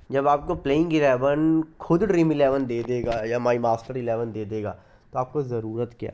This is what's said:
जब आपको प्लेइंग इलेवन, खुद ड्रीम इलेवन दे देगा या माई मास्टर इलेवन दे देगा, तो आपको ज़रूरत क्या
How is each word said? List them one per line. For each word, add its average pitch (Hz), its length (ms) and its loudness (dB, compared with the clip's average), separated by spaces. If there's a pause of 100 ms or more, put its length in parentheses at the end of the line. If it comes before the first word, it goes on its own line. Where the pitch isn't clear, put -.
(120)
जब 139 160 0
आपको 147 280 2
प्लेइंग 156 380 0
इलेवन, 147 680 2 (160)
खुद 170 240 0
ड्रीम 170 280 4
इलेवन 139 340 2
दे 117 180 -2
देगा 117 420 -2
या 117 140 -2
माई 120 180 2
मास्टर 117 400 -2
इलेवन 117 340 -2
दे 107 140 -6
देगा, 104 260 -6 (420)
तो 127 60 -4
आपको 135 240 -4
ज़रूरत 117 560 -6
क्या - 140 -8